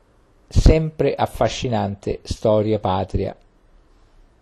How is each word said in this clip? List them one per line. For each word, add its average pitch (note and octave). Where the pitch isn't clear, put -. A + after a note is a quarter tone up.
sempre D#3
affascinante A2
storia G#2+
patria, F#2+